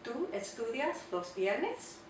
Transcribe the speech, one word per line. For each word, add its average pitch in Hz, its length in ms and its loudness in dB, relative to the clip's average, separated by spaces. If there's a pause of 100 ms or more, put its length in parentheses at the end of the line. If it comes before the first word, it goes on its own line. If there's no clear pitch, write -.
Tú 262 280 0
estudias 240 640 0 (140)
los 175 240 -2
viernes? 269 600 2 (120)